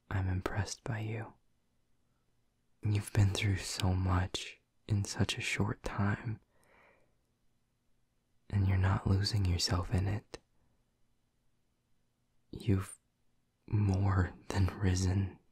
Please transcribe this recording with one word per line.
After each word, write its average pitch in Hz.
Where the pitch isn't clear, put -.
I'm 95
impressed -
by 110
you. 110
You've 104
been 101
through 98
so -
much 92
in 101
such -
a -
short -
time, 107
and 98
you're 95
not 95
losing 98
yourself 90
in 92
it. 101
You've -
more 95
than 95
risen 92